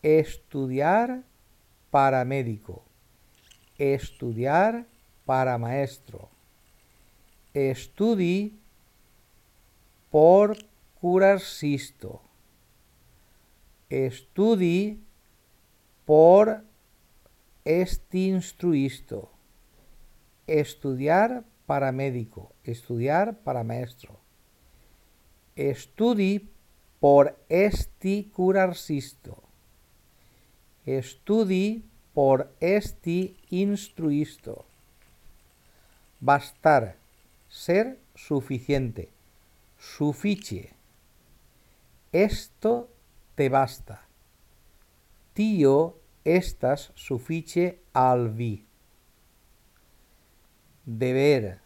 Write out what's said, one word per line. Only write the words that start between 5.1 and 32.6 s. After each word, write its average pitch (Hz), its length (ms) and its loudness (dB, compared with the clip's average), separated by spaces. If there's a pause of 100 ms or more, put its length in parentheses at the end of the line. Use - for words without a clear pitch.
para 131 320 0
maestro. 127 720 -8 (1200)
Estudi 190 1000 -2 (1600)
por 190 460 6 (460)
curarsisto. 185 1200 0 (1700)
Estudi 180 1120 -2 (1040)
por 185 580 6 (1000)
esti 180 640 0
instruisto. 147 1000 -4 (1160)
Estudiar 156 960 -2 (220)
para 139 260 -2
médico. 127 640 -8 (100)
Estudiar 135 800 -4
para 123 200 -6
maestro. 120 560 -12 (1400)
Estudi 196 920 -2 (520)
por 143 360 6 (120)
esti 196 840 -2
curarsisto. 180 1120 -4 (1400)
Estudi 196 960 -2 (300)
por 135 460 2
esti 180 800 -2 (120)